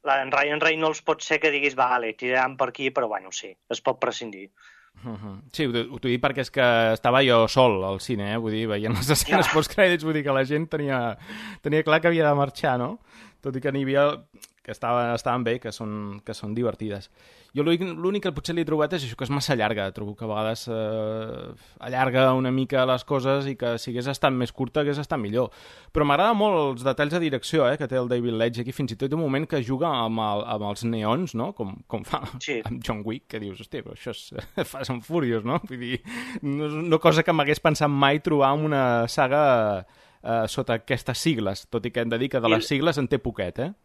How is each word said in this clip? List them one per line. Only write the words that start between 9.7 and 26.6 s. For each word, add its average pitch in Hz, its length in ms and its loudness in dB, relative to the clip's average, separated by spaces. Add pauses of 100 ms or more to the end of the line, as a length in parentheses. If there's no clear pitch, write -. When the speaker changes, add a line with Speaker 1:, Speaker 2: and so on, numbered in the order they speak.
Speaker 2:
vull 160 100 0
dir 151 80 0
que 139 100 0
la 135 120 2
gent 151 260 -2
tenia, 131 480 -2 (440)
tenia 151 200 2
clar 156 180 4
que 165 80 0
havia 160 200 4
de 147 60 4
marxar, 139 440 0
no? 151 220 -4 (400)
Tot 131 160 -6
i 131 40 -4
que 135 120 -2
n'hi 139 100 -2
havia 139 420 2 (380)
que - 100 -16
estava, 120 420 0
estaven 120 300 -2
bé, 120 160 0
que 113 120 -10
són, 104 520 -10
que 113 80 -10
són 107 220 -8
divertides. 110 560 -4 (440)
Jo 139 80 0
l'únic, 165 200 4
l'únic 185 400 4
que 180 100 2
potser 147 220 -4
li 170 80 2
he - 20 4
trobat 151 300 4
és 147 100 0
això, 117 100 -6
que - 100 -4
és 123 60 -4
massa 143 240 2
llarga. 104 380 2
Trobo 104 240 -8
que - 80 -10
a - 40 -4
vegades, 110 400 -2
eh, 110 880 -4 (260)
allarga 131 520 2
una 131 180 2
mica 131 360 2
les 127 180 0
coses 139 420 0
i 135 100 -6
que 120 220 -2
si - 120 -8
hagués 123 160 -4
estat 139 260 0
més 123 200 -2
curta 131 280 -2
hagués 143 180 0
estat 151 220 -4
millor. 113 300 -2 (420)
Però 151 140 2
m'agrada 170 260 4
molt 208 240 4 (220)